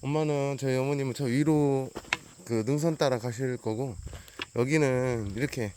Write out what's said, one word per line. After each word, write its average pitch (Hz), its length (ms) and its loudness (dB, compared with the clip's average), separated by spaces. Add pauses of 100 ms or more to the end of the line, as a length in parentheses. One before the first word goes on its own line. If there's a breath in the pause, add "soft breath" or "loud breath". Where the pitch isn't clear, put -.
엄마는, 143 560 0
저희 135 180 2
어머님은 135 380 0
저 143 100 -4
위로 139 640 4 (560)
그 113 220 0
능선 147 300 0
따라 131 220 2
가실 123 380 -4
거고, 113 400 -4 (600 loud breath)
여기는 127 800 2
이렇게 117 400 -4